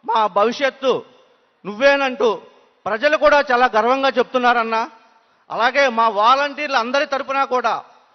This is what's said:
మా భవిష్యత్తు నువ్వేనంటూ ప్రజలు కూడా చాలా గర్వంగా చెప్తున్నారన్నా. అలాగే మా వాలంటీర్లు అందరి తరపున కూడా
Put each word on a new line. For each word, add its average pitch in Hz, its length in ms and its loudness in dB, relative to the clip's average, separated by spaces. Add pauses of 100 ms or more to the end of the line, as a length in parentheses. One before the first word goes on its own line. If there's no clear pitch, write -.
మా 220 220 0
భవిష్యత్తు 226 760 -2 (600)
నువ్వేనంటూ 247 760 0 (440)
ప్రజలు 233 320 0
కూడా 294 220 4 (120)
చాలా 247 140 2
గర్వంగా 254 440 0
చెప్తున్నారన్నా. 240 840 -2 (600)
అలాగే 247 360 0
మా 226 220 0
వాలంటీర్లు 269 680 0
అందరి 254 280 -2
తరపున 269 380 -4
కూడా 240 400 -2 (320)